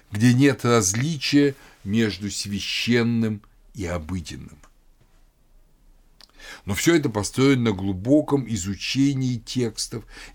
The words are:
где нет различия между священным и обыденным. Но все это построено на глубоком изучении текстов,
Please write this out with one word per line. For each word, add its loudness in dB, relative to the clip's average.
где 4
нет 4
различия 2
между -2
священным -2
и -8
обыденным. -8
Но -4
все 2
это 2
построено 2
на 0
глубоком 0
изучении -2
текстов, -6